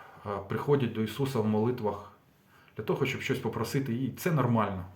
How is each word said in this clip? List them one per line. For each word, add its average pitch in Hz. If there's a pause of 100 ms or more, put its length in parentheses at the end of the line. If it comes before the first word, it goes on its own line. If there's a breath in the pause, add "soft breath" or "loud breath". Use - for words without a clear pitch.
(240 loud breath)
а, 101
приходять 113
до 110
Ісуса 131
в 107
молитвах 107 (640 soft breath)
для -
того, 143
щоб 113
щось -
попросити, 113
і 123
це -
нормально. 110 (100)